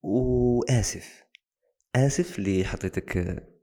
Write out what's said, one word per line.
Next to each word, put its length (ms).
وآسف، 1200
آسف 440
اللي 260
حطيتك 760